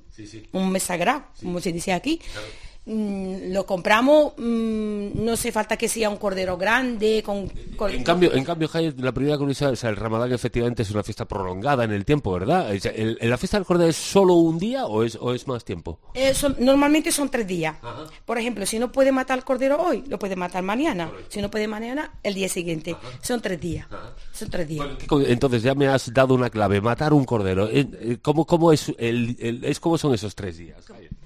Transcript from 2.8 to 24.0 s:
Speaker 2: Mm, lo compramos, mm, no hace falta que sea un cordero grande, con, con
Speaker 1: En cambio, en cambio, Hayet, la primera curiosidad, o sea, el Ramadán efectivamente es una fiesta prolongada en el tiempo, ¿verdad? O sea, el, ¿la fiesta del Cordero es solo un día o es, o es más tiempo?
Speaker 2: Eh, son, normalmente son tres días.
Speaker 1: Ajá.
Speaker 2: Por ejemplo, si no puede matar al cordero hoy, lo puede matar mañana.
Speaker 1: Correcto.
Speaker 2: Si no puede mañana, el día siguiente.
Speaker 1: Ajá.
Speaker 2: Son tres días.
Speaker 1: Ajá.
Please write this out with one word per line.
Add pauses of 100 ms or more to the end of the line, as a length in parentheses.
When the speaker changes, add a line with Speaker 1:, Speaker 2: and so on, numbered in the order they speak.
Speaker 2:
Mm,
lo
compramos,
mm,
no
hace
falta
que
sea
un
cordero
grande,
con, (300)
con
Speaker 1:
En
cambio,
en
cambio,
Hayet,
la
primera
curiosidad,
o
sea,
el
Ramadán
efectivamente
es
una
fiesta
prolongada
en
el
tiempo,
¿verdad?
O
sea,
el,
¿la
fiesta
del
Cordero
es
solo
un
día
o
es,
o
es
más
tiempo? (160)
Speaker 2:
Eh,
son,
normalmente
son
tres
días.
Speaker 1:
Ajá. (200)
Speaker 2:
Por
ejemplo,
si
no
puede
matar
al
cordero
hoy,
lo
puede
matar
mañana.
Speaker 1:
Correcto.
Speaker 2:
Si
no
puede
mañana, (100)
el
día
siguiente.
Speaker 1:
Ajá.
Speaker 2:
Son
tres
días.
Speaker 1:
Ajá. (160)